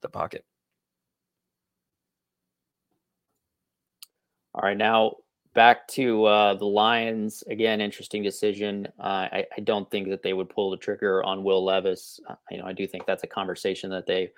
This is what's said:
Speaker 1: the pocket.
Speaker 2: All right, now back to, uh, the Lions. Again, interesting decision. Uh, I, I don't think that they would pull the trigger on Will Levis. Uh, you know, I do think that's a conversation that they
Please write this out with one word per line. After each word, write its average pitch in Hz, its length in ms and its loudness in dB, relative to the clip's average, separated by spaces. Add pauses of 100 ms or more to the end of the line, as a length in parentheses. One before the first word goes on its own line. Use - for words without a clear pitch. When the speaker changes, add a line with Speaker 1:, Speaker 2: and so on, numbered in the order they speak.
Speaker 1:
the - 80 -10
pocket. - 360 -8 (4000)
Speaker 2:
All - 60 -4
right, 98 160 0
now 110 380 4 (400)
back 117 340 8
to, 113 360 2
uh, 104 300 6
the 101 100 -4
Lions. 110 840 2
Again, 110 340 0
interesting 104 420 -6
decision. 101 640 -2 (120)
Uh, 95 320 -2
I, 98 140 -4 (120)
I 107 40 -6
don't 104 280 -2
think 95 200 -4
that 95 140 -6
they 95 100 -2
would 92 160 -4
pull 98 200 -2
the 95 80 -4
trigger 98 460 0
on 95 200 -4
Will 95 200 2
Levis. 95 560 -2 (100)
Uh, - 60 -14 (160)
you 92 80 -10
know, - 60 -12
I 95 80 -10
do 95 140 -6
think - 180 -12
that's - 180 -2
a - 40 -8
conversation 95 640 -4
that 92 180 -6
they 92 300 0